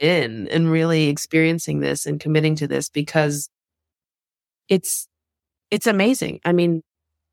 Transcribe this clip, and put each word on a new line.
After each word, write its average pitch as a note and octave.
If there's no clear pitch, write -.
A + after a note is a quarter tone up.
in B2+
and E3
really D#3+
experiencing D#3+
this C#3+
and D3
committing D#3
to D3
this," C#3
because D3
it's, -
it's G#3
amazing. G#3+
I F3
mean, F3